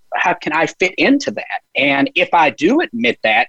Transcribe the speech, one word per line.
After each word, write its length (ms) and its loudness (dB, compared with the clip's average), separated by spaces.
how 200 0
can 180 -8
I 140 0
fit 320 -2
into 320 2
that? 320 -8
And 400 0
if 200 -2
I 160 4
do 300 0
admit 420 -2
that, 260 0